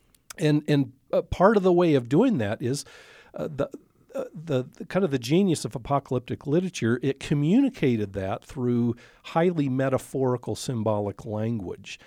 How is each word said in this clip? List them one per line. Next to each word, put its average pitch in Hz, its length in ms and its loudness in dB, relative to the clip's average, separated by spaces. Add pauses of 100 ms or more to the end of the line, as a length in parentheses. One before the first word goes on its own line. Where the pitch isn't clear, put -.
(380)
And, 147 300 2
and, 143 240 2 (200)
uh, 185 120 2
part 208 340 4
of 185 60 2
the 185 100 6
way 175 220 6
of 123 140 2
doing 202 300 4
that 107 220 -2
is, 131 240 -4 (480)
uh, - 160 -8
the, 143 200 -4 (440)
uh, 269 200 -6
the, 151 340 -4 (100)
the - 80 -12
kind 190 200 0
of 151 60 0
the 135 80 0
genius 156 460 2
of 117 100 -8
apocalyptic 131 720 -4
literature, 139 540 0
it 135 180 -2
communicated 147 920 0
that 98 300 -6
through 120 520 0 (280)
highly 165 460 0
metaphorical, 127 840 -2
symbolic 107 720 -2
language. 107 800 -6